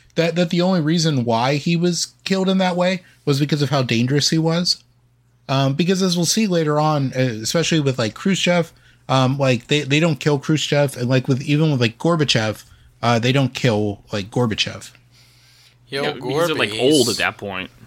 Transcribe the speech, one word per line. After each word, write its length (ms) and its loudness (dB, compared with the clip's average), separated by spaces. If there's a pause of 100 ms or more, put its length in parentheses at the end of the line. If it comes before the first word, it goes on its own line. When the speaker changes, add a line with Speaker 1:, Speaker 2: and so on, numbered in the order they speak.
(160)
Speaker 1:
that, 180 0
that 160 0
the 120 2
only 180 2
reason 440 0
why 320 0
he 200 0
was 380 -2 (100)
killed 240 0
in 100 2
that 180 0
way 260 0 (220)
was 140 0
because 240 0
of 80 -2
how 120 2
dangerous 480 0
he 80 0
was. 440 -2 (640)
Um, 260 0
because 280 0
as 140 0
we'll 80 0
see 220 0
later 320 0
on, 360 0
uh, 40 -4 (240)
especially 380 0
with, 180 -2
like, 160 -2
Khrushchev, 560 0 (380)
um, 300 2
like, 280 0
they, 140 2
they 200 0
don't 200 0
kill 180 0
Khrushchev, 580 0
and, 120 -4
like, 200 2
with, 140 0
even 300 2
with, 80 0
like, 180 0
Gorbachev, 680 0 (380)
uh, 160 4
they 140 0
don't 200 0
kill, 500 -2 (100)
like, 180 -6
Gorbachev. 640 -4 (960)
Speaker 2:
Yo, 160 -6
Speaker 3:
Yeah, 80 -4
because 340 -2
they're, 100 -2
like, 140 0
Speaker 2:
Gorbies. 220 2
Speaker 3:
old 160 4
at 80 -4
that 220 -2
point. 320 -8 (160)